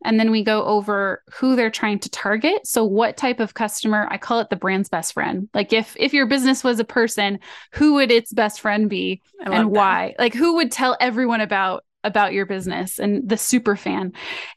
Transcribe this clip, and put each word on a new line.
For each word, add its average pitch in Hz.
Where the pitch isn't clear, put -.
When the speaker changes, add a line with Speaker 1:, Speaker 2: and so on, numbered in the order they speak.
Speaker 1:
And 220
then 226
we 220
go 214
over 202
who 262
they're 226
trying 208
to -
target. 226
So 226
what 214
type 247
of 214
customer, 214
I 208
call 233
it 220
the 202
brand's 190
best 165
friend. 175
Like, 202
if, 220
if 262
your 277
business 262
was 240
a 226
person, 208
who 302
would 269
its 233
best 214
friend 208
be 185
Speaker 2:
I -
love 202
Speaker 1:
and 220
Speaker 2:
that. 208
Speaker 1:
why? 190
Like, 233
who 330
would 294
tell 254
everyone 240
about, 190
about 208
your 196
business 185
and 202
the 220
super 233
fan? 190